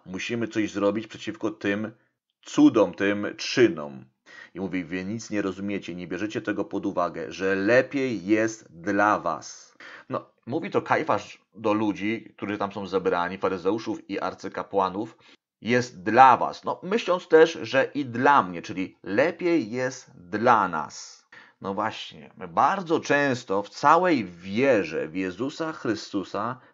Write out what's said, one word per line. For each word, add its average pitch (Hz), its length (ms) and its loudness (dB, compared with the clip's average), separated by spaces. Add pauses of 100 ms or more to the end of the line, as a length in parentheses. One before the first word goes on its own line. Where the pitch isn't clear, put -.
musimy 110 420 -6
coś 107 240 -2
zrobić 101 360 0
przeciwko - 440 -8
tym 107 400 -4 (500)
cudom, 113 520 6
tym 101 340 0 (100)
czynom". 73 680 0 (480)
I 85 60 -10
mówi: 92 240 -4
"Wy 92 220 -6
nic 110 240 -8
nie 104 120 -2
rozumiecie, 95 540 -6
nie 90 120 -10
bierzecie 104 340 -6
tego 101 240 -4
pod 98 200 -6
uwagę, 85 460 -4
że 95 240 -2
lepiej 123 680 0
jest 110 420 0 (140)
dla 101 380 2
was". - 580 -8 (320)
No, - 200 -8 (160)
mówi 151 240 -6
to - 120 -2
Kajfasz - 600 -2 (140)
do 110 180 0
ludzi, 107 640 -2
którzy 104 200 -4
tam 101 140 -4
są 98 160 -8
zebrani, 90 500 0
faryzeuszów 98 720 -2
i 98 100 -6
arcykapłanów: 95 1000 -4 (440)
"Jest 120 420 0
dla 117 340 8
was". 76 260 -4
No, - 200 -6
myśląc 180 440 -2
też, 165 340 8
że 127 320 0
i 143 120 -4
dla 127 380 4
mnie, 87 180 -8
czyli 90 420 -8
lepiej 156 680 0
jest 127 440 -6
dla 104 520 2
nas. - 600 -10 (340)
No 98 120 -4
właśnie, 98 640 -8
my 92 100 -12
bardzo 156 520 0
często 127 640 0
w - 60 -16
całej 156 560 2
wierze 90 840 0
w 78 80 -12
Jezusa 107 580 -4
Chrystusa 123 840 -6 (140)